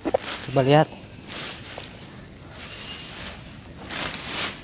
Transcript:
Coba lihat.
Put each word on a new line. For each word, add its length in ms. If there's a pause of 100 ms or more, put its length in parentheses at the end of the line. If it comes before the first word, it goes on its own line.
(480)
Coba 160
lihat. 240 (3750)